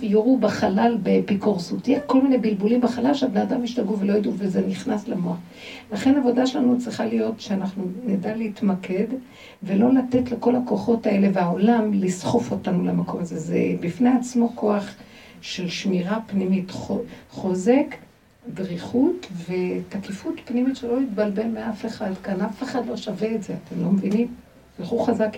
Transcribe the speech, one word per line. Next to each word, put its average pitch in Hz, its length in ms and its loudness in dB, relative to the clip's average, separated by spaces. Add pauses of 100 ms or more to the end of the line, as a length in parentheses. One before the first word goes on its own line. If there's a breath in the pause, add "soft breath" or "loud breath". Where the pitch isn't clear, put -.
יורו 220 360 4
בחלל 214 640 2
באפיקורסות. 190 840 0
יהיה 285 120 2
כל 262 220 4
מיני 262 160 4
בלבולים 214 420 2
בחלל 240 340 2
שהבני 214 280 2
אדם 240 220 -2
ישתגעו 208 340 -2
ולא 196 140 2
ידעו, 208 240 2
וזה 185 300 0
נכנס 208 420 -4
למוח. 175 280 -2 (560 loud breath)
לכן 262 220 4
העבודה 247 320 4
שלנו 247 320 2
צריכה 226 280 -4
להיות 226 340 0
שאנחנו 196 440 -4 (220)
נדע 208 300 0
להתמקד, 196 680 -2 (560 loud breath)
ולא 196 300 4
לתת 254 380 2
לכל 240 260 2
הכוחות 226 500 0
האלה 196 260 4
והעולם 202 600 4
לסחוף 190 600 0
אותנו 180 320 0
למקום 90 360 0
הזה. - 180 -6
זה 87 200 -2 (220)
בפני 240 300 2
עצמו 240 460 2
כוח 208 340 0 (500 loud breath)
של - 280 -8
שמירה 180 580 -2
פנימית, 190 440 0
חו-, - 320 -6 (280 loud breath)
חוזק, 196 640 2 (520)
דריכות 233 800 -2 (200)
ותקיפות 180 880 -6 (100)
פנימית 254 320 0
שלא 240 240 -2
יתבלבל 214 460 -2
מאף 220 400 -6
אחד 208 240 -6 (120)
כאן. 190 180 -4
אף 220 220 -4
אחד 247 240 -4
לא 233 100 -6
שווה 214 380 -4
את 208 80 -4
זה, 180 120 -8 (100)
אתם 175 180 -6
לא 175 80 0
מבינים? 196 440 2 (420)
תלכו 180 220 -4
חזק 220 400 2